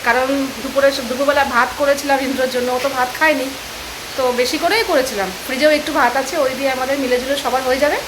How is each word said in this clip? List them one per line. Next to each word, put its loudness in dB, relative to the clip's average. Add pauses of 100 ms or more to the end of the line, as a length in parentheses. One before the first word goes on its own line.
কারণ 2 (160)
দুপুরে, 2
দুপুরবেলা 0
ভাত 2
করেছিলাম 2
ইন্দ্রর 0
জন্য, -2
ও 0
তো 2
ভাত -2 (100)
খায়নি, 2 (720)
তো 2
বেশি 0
করেই 2
করেছিলাম। 0 (140)
ফ্রিজেও 2
একটু 0
ভাত 2
আছে, -2
ওই 2
দিয়ে 0
আমাদের -2
মিলেজুলে 0
সবার 0
হয়ে 0
যাবে। 2 (100)